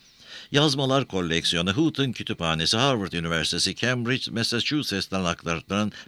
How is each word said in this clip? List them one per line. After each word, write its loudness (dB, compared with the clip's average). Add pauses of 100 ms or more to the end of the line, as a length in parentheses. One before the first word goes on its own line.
(520)
Yazmalar 4
koleksiyonu, 0
Houghton 0
Kütüphanesi, 0
Harvard 2
Üniversitesi, 0
Cambridge, -2
Massachusetts'ten -2
aktarılan -2 (160)